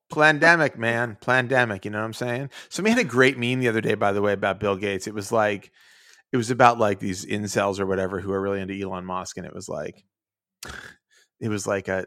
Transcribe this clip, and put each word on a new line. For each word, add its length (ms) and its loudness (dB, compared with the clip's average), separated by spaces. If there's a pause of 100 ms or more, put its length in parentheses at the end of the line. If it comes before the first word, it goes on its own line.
Plandemic, 680 6
man. 440 0
Plandemic, 600 2
you 80 -6
know 80 -4
what 60 -2
I'm 80 -8
saying? 380 -6 (180)
Somebody 260 0
had 100 0
a 40 -6
great 280 2
meme 220 -2
the 80 0
other 140 2
day, 140 0
by 180 0
the 80 -2
way, 100 2
about 300 -2
Bill 160 0
Gates. 300 -4
It 60 -10
was 200 -8
like, 400 0 (580)
it 60 0
was 120 -2
about, 300 6
like, 200 2
these 260 -6
incels 560 -2
or 40 -2
whatever 360 -2
who 100 -6
are 80 -2
really 220 -2
into 200 -8
Elon 220 -8
Musk, 320 -8
and 100 -12
it 80 -16
was 140 -14
like, 380 -10 (1400)
it 80 -4
was 180 -4
like 220 -2
a, 180 -2